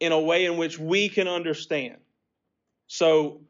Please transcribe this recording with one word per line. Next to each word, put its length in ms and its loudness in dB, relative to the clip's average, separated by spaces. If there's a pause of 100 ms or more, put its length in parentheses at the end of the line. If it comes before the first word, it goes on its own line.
in 120 0
a 80 4
way 240 2
in 120 -2
which 220 -4
we 300 0
can 200 -2
understand. 680 -6 (920)
So 600 2